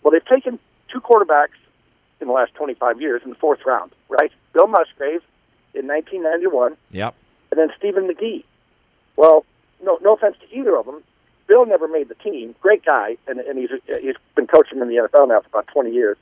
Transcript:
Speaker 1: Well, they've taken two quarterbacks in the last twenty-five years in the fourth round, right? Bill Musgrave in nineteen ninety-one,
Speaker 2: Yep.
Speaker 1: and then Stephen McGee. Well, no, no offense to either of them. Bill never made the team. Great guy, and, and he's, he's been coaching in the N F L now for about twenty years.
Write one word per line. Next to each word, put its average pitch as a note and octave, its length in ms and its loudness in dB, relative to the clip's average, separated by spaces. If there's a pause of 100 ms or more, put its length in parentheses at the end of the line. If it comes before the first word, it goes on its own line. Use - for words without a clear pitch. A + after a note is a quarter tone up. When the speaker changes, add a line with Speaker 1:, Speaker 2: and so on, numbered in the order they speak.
Speaker 1:
Well, D3+ 80 4
they've E3 140 2
taken B3+ 320 0 (320)
two B3+ 120 -12
quarterbacks D#3+ 560 2 (640)
in C#3+ 60 -10
the B2 60 -2
last B2+ 220 -2
twenty-five B2+ 460 -6
years B2 240 -6
in C3 40 -16
the A#2+ 60 -16
fourth D3+ 300 -2
round, G#2+ 260 -4 (160)
right? C#3+ 240 0 (220)
Bill F3 140 6
Musgrave E3 540 -2 (520)
in C3+ 140 -10
nineteen D#3+ 360 -6
ninety-one, D#3+ 540 -2 (140)
Speaker 2:
Yep. G2+ 220 -8 (380)
Speaker 1:
and C#3+ 80 -2
then D#3+ 180 2
Stephen F#3+ 300 -4
McGee. G3+ 380 -8 (720)
Well, D#3 280 6 (380)
no, F#3 180 -2
no G3+ 120 4
offense G#3 260 -2
to - 180 -18
either A3+ 200 0
of A2 80 -6
them. - 180 -18 (440)
Bill A#3+ 180 6
never F3 220 -2
made D#3 220 -4
the - 60 -18
team. A#2+ 460 -12
Great G#3 240 2
guy, A#2+ 320 -4 (100)
and, B2+ 120 -10
and C3 180 -10
he's, B2+ 120 -6 (180)
he's - 260 -8 (220)
been C3 100 -2
coaching - 360 4
in B2 60 -6
the A#2+ 120 -2
N A2+ 60 0
F - 100 -2
L C#3+ 100 6
now A2+ 160 2
for - 60 -20
about G#2+ 200 -6
twenty B2+ 240 -4
years. A2+ 300 -2